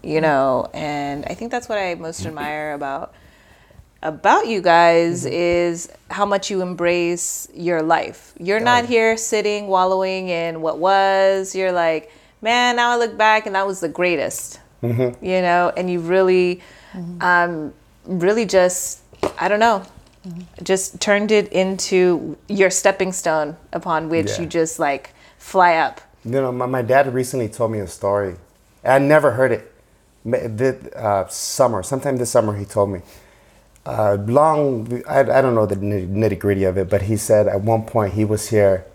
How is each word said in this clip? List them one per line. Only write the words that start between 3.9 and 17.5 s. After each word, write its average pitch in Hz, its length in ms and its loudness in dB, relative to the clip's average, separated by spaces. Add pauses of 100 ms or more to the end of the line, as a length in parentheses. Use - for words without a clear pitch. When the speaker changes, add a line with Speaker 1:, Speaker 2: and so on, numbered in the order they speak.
Speaker 1:
about - 460 0
you 214 120 -2
guys 170 640 4
Speaker 2:
Mm-hmm. 165 80 -4
Speaker 1:
is 175 560 -2 (220)
how 202 160 -2
much 202 240 -2
you 190 100 -2
embrace 175 960 -4
your 170 280 -2
life. - 560 -2
You're 196 220 0
Speaker 3:
Oh, 233 40 -4
Speaker 1:
not 240 200 2
Speaker 3:
yeah. 240 60 -10
Speaker 1:
here 226 260 4
sitting, 208 520 -2
wallowing 185 600 0
in 165 320 -4
what 160 180 -4
was. 190 760 2
You're 190 180 -2
like, 165 380 -2 (300)
"Man, 240 360 2
now 240 140 2
I 240 60 0
look 233 200 -2
back 214 300 4
and 196 80 -6
that 196 120 0
was 190 140 -4
the 170 80 -4
greatest," - 680 -4 (240)
Speaker 3:
Mm-hmm. 123 420 -2
Speaker 1:
you 185 180 0
know, 175 340 2
and 180 140 -4
you 175 100 -2
really, 180 600 2 (320)
Speaker 2:
Mm-hmm. 175 300 -10
Speaker 1:
um, 175 500 0 (320)